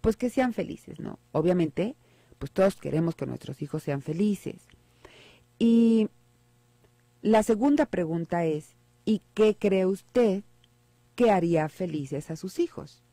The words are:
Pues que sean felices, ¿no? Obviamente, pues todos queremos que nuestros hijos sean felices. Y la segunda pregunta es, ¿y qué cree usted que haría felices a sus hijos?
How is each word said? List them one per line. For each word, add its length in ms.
Pues 160
que 120
sean 240
felices, 460
¿no? 180
Obviamente, 640
pues 120
todos 240
queremos 400
que 100
nuestros 360
hijos 220
sean 180
felices. 680
Y 500
la 220
segunda 420
pregunta 580
es, 320
¿y 160
qué 200
cree 300
usted 580
que 140
haría 400
felices 600
a 40
sus 220
hijos? 560